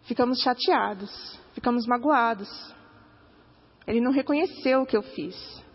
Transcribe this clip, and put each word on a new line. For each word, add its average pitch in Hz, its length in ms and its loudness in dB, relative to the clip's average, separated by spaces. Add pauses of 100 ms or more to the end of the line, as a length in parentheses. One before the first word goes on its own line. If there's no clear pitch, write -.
ficamos 247 380 0
chateados, 214 1000 -2 (140)
ficamos 240 320 0
magoados. 233 640 2 (1400)
"Ele 233 160 2
não 254 100 2
reconheceu 277 720 2
o 262 40 -2
que 247 100 0
eu 208 60 2
fiz. - 640 -12 (100)